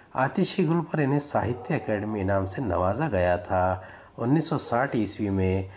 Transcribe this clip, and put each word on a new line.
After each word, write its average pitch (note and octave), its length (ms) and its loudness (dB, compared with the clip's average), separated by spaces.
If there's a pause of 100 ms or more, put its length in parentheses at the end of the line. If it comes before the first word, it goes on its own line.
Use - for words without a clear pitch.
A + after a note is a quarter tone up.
(160)
आतिश D#3+ 440 0
गुल E3+ 240 2
पर D3+ 180 -2
इन्हें C#3+ 200 2
साहित्य A#2+ 540 -2
अकेडमी G#2+ 460 -2
इनाम F#2+ 240 2
से F#2+ 180 -6
नवाजा F#2+ 460 0
गया F2+ 300 2
था। F#2 420 0 (380)
उन्नीस C#3 300 2
सौ D3+ 100 0
साठ C3 360 0
ईस्वी G#2 360 0
में F#2+ 440 2